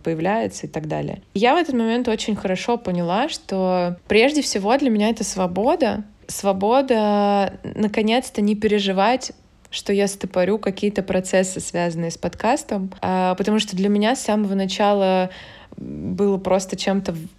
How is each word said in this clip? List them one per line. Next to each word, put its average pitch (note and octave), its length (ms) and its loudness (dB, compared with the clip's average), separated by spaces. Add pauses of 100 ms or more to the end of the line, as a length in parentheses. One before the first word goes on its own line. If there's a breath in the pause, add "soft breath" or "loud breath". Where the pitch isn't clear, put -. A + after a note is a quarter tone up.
появляется F#3 640 -2
и - 20 -10
так D#3 180 -8
далее. D3+ 340 -6 (140)
Я A#3 200 4
в - 20 4
этот D#4+ 180 0
момент A#3 320 0
очень A3 280 -2
хорошо G3+ 420 -2
поняла, F#3 520 0
что F3+ 680 -2 (100)
прежде C4+ 340 4
всего G#3+ 360 0
для C#4 120 2
меня G#3+ 200 2
это A3+ 140 -2
свобода. G#3 800 0 (240)
Свобода, G#3 1300 2 (100)
наконец-то, G#3+ 800 0
не G#3 140 2
переживать, G#3 760 2 (400)
что - 220 -4
я G3+ 140 2
стопорю F#3+ 520 0
какие-то G3+ 420 -2
процессы, F#3 580 0
связанные E3+ 520 -4
с - 80 -12
подкастом. G3+ 720 -2 (100)
А, F#3 320 0
потому G#3 240 0
что G#3+ 180 -4
для G3 140 0
меня G#3 260 2
с C4 60 -8
самого G#3 320 0
начала F#3+ 800 2 (460 loud breath)
было F3+ 600 -2
просто F#3+ 380 0
чем-то G3 400 -2 (240)